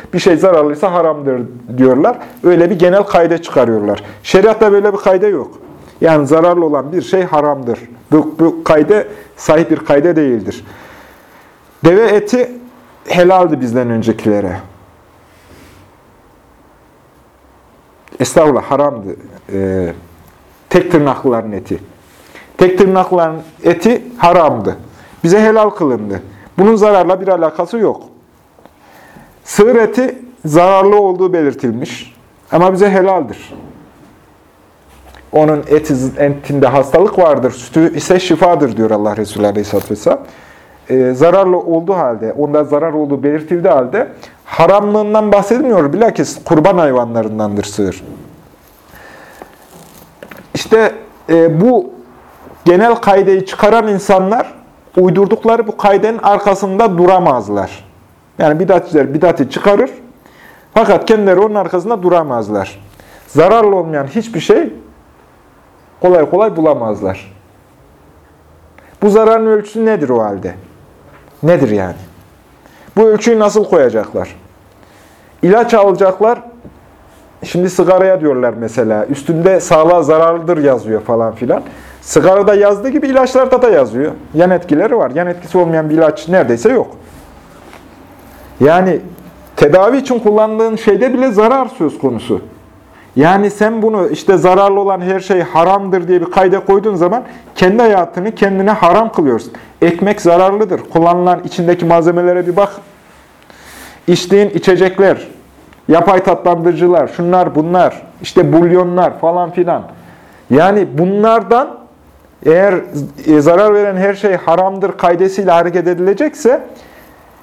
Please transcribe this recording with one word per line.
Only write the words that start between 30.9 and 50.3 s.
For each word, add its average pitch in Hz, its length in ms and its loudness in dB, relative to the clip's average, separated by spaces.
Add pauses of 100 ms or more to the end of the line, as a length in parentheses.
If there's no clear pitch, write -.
olduğu 185 320 0
belirtilmiş. 135 840 -4 (360)
Ama 180 200 2
bize 190 180 2
helaldir. 185 640 -2 (1800)
Onun 151 360 0
eti, 156 260 0 (240)
etinde 143 480 -2
hastalık 139 520 0
vardır, 147 320 2
sütü 160 460 -2
ise 185 240 0
şifadır 151 560 0
diyor 110 140 0
Allah 104 260 -2
Resulü 104 300 -4
Aleyhisselatü 104 440 -4
Vesselam. - 300 -2 (720)
Ee, 127 260 2
zararlı 180 420 2
olduğu 170 360 -4
halde, 117 380 -4
onda 147 320 -2
zarar 147 280 -2
olduğu 143 300 -4
belirtildiği 156 500 -2
halde 147 360 -2 (360)
haramlığından 208 880 0
bahsedilmiyor. 202 600 0
Bilakis 185 520 -2
kurban 170 340 2
hayvanlarındandır 110 840 -2
sığır. - 400 -6 (2500)